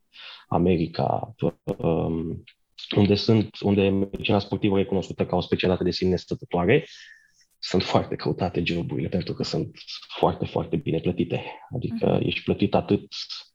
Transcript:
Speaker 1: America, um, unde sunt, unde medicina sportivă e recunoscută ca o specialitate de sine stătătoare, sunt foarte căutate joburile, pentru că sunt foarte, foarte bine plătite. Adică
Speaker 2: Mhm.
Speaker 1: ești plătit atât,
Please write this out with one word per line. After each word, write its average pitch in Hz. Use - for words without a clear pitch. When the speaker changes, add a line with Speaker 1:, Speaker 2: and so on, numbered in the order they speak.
Speaker 1:
America, -
um, 82
unde 101
sunt, 104
unde 101
medicina 98
sportivă 98
e 98
recunoscută 92
ca 90
o 87
specialitate -
de 90
sine 92
stătătoare, 127
sunt -
foarte -
căutate -
joburile, 78
pentru 87
că -
sunt -
foarte, -
foarte -
bine 78
plătite. 80
Adică 226
Speaker 2:
Mhm. -
Speaker 1:
ești -
plătit -
atât, -